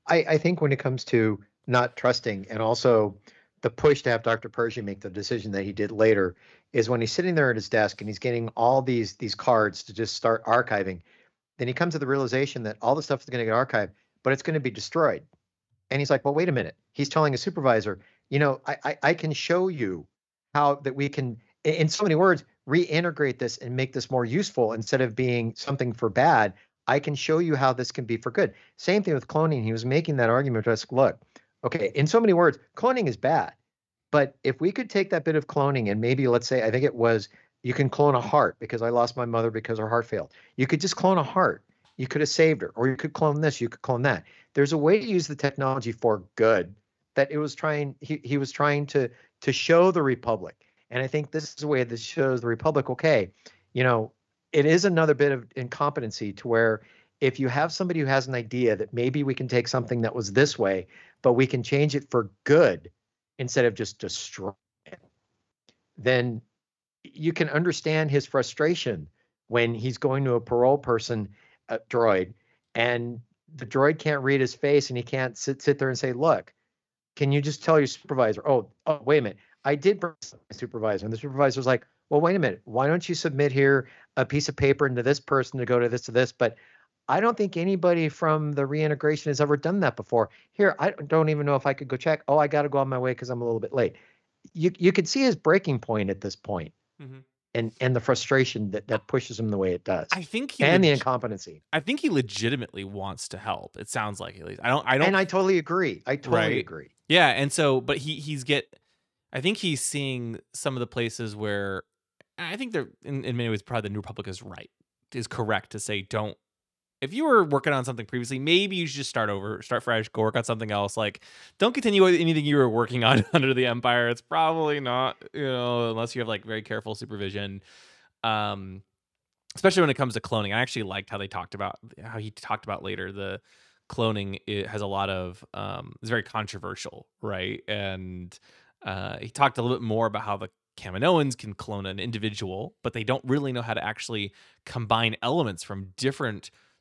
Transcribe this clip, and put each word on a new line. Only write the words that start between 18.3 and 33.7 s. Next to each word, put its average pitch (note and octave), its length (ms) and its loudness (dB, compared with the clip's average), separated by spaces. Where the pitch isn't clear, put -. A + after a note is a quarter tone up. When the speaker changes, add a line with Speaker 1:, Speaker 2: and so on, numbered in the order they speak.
Speaker 1:
"You C#3 80 2
know, C#3 280 2
I, C#3+ 180 -4
I, D#3 180 -4
I D#3+ 120 4
can D#3+ 180 -4
show F3+ 360 0
you G2+ 380 -4
how D3 220 4
that C#3 180 -6
we C#3 140 -2
can, B2+ 320 -6
i-, D#3 60 2
in D#3+ 180 4
so F3+ 160 -4
many E3+ 100 4
words, F3 300 4
reintegrate D#3 720 0
this A#2+ 200 -4
and B2 180 -8
make C3 160 -2
this - 180 -6
more B2+ 160 0
useful B2 460 0
instead A2+ 280 -2
of A#2 160 -2
being A#2+ 380 0
something C3 380 -4
for A#2 180 -2
bad. B2 440 4
I D#3+ 140 2
can D3+ 140 -4
show D#3 240 0
you E3 180 2
how C3 160 4
this B2 200 -6
can C3 120 -8
be A2+ 140 -4
for B2 120 -8
good." F3+ 220 0
Same G3 260 0
thing F3 120 -2
with B2+ 140 -4
cloning. D#3 360 0
He A2 80 0
was A2+ 140 -4
making D3+ 320 0
that A#2 120 4
argument B2 360 2
to A#2+ 60 4
us, A2 200 -2
"Look, B2 260 2
okay, G#2 300 -2
in D3 120 2
so A3+ 140 4
many A3 140 6
words, E3+ 240 4
cloning A#3 320 0
is G#2+ 80 -4
bad. C3 380 0